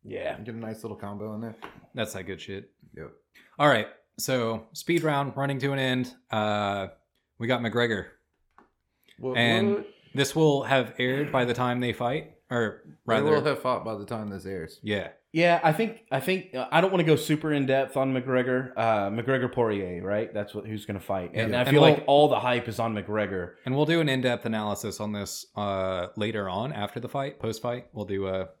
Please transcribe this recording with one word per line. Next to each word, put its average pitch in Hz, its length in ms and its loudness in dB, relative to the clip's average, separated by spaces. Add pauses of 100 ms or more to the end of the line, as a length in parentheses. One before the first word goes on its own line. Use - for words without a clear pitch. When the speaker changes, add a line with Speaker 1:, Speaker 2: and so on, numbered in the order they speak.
Speaker 1:
Yeah. 92 360 -8
Speaker 2:
Get 110 160 -12
a - 20 -10
nice 110 260 -10
little 107 140 -10
combo 104 380 -10
in 110 60 -8
there. 113 140 -10 (380)
Speaker 3:
That's 123 200 -6
that 95 100 -10
good 90 180 -10
shit. 98 300 -12 (260)
Speaker 2:
Yep. 76 140 -14 (480)
Speaker 3:
All 147 100 6
right. 110 180 4 (320)
So, 113 540 -2
speed 170 300 -2
round 143 340 0
running 139 220 -2
to 139 140 -2
an 139 60 -2
end. 127 340 0 (180)
Uh, 104 560 0 (520)
we 117 80 -4
got 123 140 0
McGregor. 113 460 0 (1120)
Speaker 2:
What, 127 180 -4
Speaker 3:
And 117 380 4
Speaker 2:
what? - 120 -6 (260)
Speaker 3:
this 139 220 0
will 147 280 6
have 123 340 2
aired 135 340 0
by 131 140 2
the 120 80 0
time 123 260 0
they 120 140 0
fight, 131 400 -4 (160)
or 117 320 0 (240)
rather 113 200 2
Speaker 2:
They 151 60 4
will 147 140 4
have 139 160 0
fought 127 240 -2
by 110 100 -6
the 101 100 -10
time 107 240 -8
this 95 160 -10
airs. 92 380 -8
Speaker 3:
Yeah. 101 260 -2 (220)
Speaker 1:
Yeah, 170 320 4
I 160 100 6
think, 214 380 -2
I 135 80 0
think, 180 340 -4
uh, 127 180 -4
I 160 80 4
don't 190 120 4
wanna 180 140 2
go 156 100 6
super 156 380 0
in 139 120 0
depth 135 320 2
on 135 160 0
McGregor. 127 640 0
Uh, 107 320 2
McGregor 113 420 0
Poirier, 98 520 0
right? 104 280 -2
That's 104 220 -6
what, 104 140 -8
who's 107 180 -8
gonna 101 140 -6
fight. 92 340 -4
And 110 180 -2
Speaker 3:
Yeah. 120 60 0
Speaker 1:
I 123 40 2
Speaker 3:
And 127 100 2
Speaker 1:
feel 147 100 8
Speaker 3:
we'll 139 100 12
Speaker 1:
like 147 140 4
all 143 240 8
the 117 100 2
hype 123 280 0
is 110 120 -6
on 113 140 0
McGregor. 98 600 -2 (120)
Speaker 3:
And 127 100 -2
we'll 147 120 2
do 165 120 2
an 156 100 2
in-depth 127 360 0
analysis 107 540 -4
on 107 120 -4
this, 101 440 -6
uh, 95 600 -2
later 107 340 -2
on 107 220 -4
after 104 280 -6
the 123 100 -10
fight, 139 300 -6
post-fight. 120 540 -6
We'll 104 120 -8
do 98 220 -4
a 95 220 -4 (100)